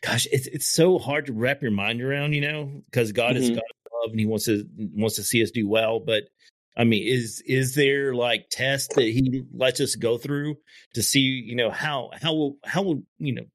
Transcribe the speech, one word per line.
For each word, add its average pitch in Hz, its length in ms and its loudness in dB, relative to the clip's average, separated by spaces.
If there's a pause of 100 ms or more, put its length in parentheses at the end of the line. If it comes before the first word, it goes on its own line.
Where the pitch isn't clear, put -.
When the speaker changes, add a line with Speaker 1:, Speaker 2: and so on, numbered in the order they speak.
Speaker 1:
gosh, - 280 0
it's, - 160 0
it's - 200 -6
so 175 320 4
hard 143 280 -4
to 131 60 -6
wrap 123 280 -2
your 120 100 -2
mind 104 300 -2
around, 143 320 -2
you 147 80 0
know, 147 500 -6
'cause 113 200 0
God 120 260 2
is 127 120 4
Speaker 2:
Mm-hmm. 117 60 2
Speaker 1:
God 113 80 -4 (220)
of - 60 -20 (120)
love 113 80 -4
and 113 80 -2
he 110 60 4
wants 107 200 0
to, 104 200 2 (120)
wants 107 400 -2
to 107 60 -6
see 113 200 2
us 104 80 -2
do 107 160 0
well. 113 320 2
But 107 260 -2 (520)
I 117 60 2
mean, 113 240 4
is, 120 380 -2
is 131 300 0
there, 139 400 2
like, 120 360 0
tests 135 440 -2
that 135 100 4
he 127 380 2 (100)
lets 127 280 0
us 135 140 0
go 117 220 0
through 143 400 -4 (380)
to 110 80 0
see, 139 180 4
you 131 340 -2
know, 117 160 2
how, 143 400 -6 (100)
how 165 120 0
will, 147 320 0
how 185 180 -2
will, 170 200 -2 (140)
you 143 160 -2
know 117 220 -8